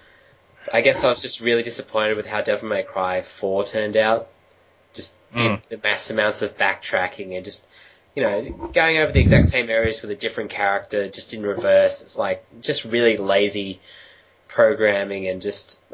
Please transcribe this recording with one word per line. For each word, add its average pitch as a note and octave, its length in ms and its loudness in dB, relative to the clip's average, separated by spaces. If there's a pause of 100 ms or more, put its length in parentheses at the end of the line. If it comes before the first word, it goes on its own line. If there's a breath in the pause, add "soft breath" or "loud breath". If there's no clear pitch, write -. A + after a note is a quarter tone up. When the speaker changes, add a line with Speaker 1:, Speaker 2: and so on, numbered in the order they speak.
(720 soft breath)
Speaker 1:
I A2+ 100 2
guess B2+ 220 2
I B2+ 60 6
was A#2+ 100 -2
just - 200 -8
really A#2 220 2
disappointed A2 540 -2
with G#2 100 -6
how G#2+ 160 -4
Devil G#2+ 260 -2
May G2 140 0
Cry F#2 400 -4
four G2 420 -4
turned G#2+ 320 -4
out. A2 320 2 (640)
Just - 240 -10 (140)
the, A#2+ 80 -6
Speaker 2:
Mm. A2 280 0
Speaker 1:
the A2+ 100 -10
mass G#2 320 -2
amounts G#2+ 320 0
of G2+ 160 -6
backtracking F#2+ 760 -2
and F2+ 100 -8
just, - 220 -10 (480 soft breath)
you C3+ 80 -4
know, A2 520 -4
going D#3+ 240 2
over D3 120 2
the - 100 4
exact - 260 6
same A#2+ 240 0
areas A2+ 320 0
with G#2+ 80 -10
a G#2 40 -4
different A2 360 -6
character, G2+ 580 -2
just - 240 -12
in A2 100 -10
reverse. G2 600 4
It's, - 160 -12
like, G2 260 -4 (160)
just - 240 -2
really A#2 320 4
lazy G2 640 0 (680 loud breath)
programming G2+ 800 2
and F#2 140 -4
just, - 420 -8 (100)